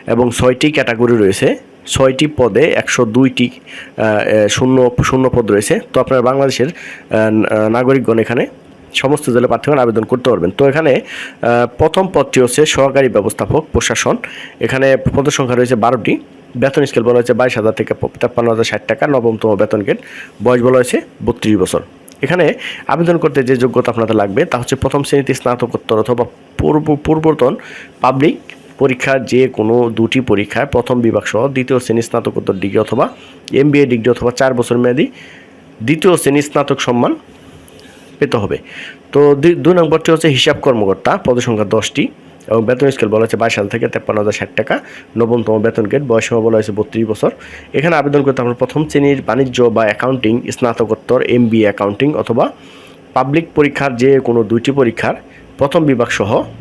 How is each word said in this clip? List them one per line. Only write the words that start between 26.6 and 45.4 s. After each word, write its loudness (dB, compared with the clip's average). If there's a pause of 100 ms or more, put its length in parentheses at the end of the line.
পূর্বতন 2 (440)
পাবলিক 2 (420)
পরীক্ষা 0
যে 2
কোনো 0
দুটি 0
পরীক্ষায় -2
প্রথম 0
বিভাগ 0
সহ -2
দ্বিতীয় -2
শ্রেণীর 0
স্নাতকোত্তর -4
ডিগ্রি -2
অথবা 0 (440)
এমবিএ 4
ডিগ্রি 0
অথবা 0
চার 0
বছর 0
মেয়াদী 0 (760)
দ্বিতীয় 2
শ্রেণীর 2
স্নাতক -2
সম্মান 0 (1040)
পেতে -2
হবে। -4 (540)
তো 6
দুই, 2
দুই 2
নম্বরটি 2
হচ্ছে 2
হিসাব 2
কর্মকর্তা, 0
পদের 2
সংখ্যা -2
দশটি -2 (380)
এবং 0
বেতন 2
স্কেল -2
বলা 2
হচ্ছে -2
বাইশ 0
হাজার -4
থেকে -4
তেপ্পান্ন -4
হাজার 0
ষাট -8
টাকা, -2 (360)
নবমতম 0